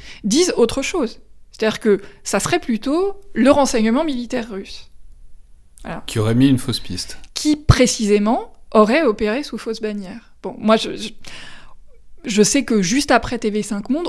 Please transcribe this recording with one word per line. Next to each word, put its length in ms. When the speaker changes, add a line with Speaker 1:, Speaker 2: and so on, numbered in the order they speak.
Speaker 1:
disent 320
autre 260
chose. 380
C'est-à-dire 280
que 200
ça 160
serait 220
plutôt 560
le 180
renseignement 540
militaire 460
russe. 400
Voilà. 240
Speaker 2:
Qui 120
aurait 160
mis 140
une 100
fausse 220
piste. 380
Speaker 1:
Qui, 220
précisément, 960
aurait 300
opéré 400
sous 160
fausse 220
bannière. 520
Bon, 160
moi, 180
je, 200
je, 140
je 180
sais 220
que 180
juste 280
après 280
T 100
V 140
cinq 260
Monde, 200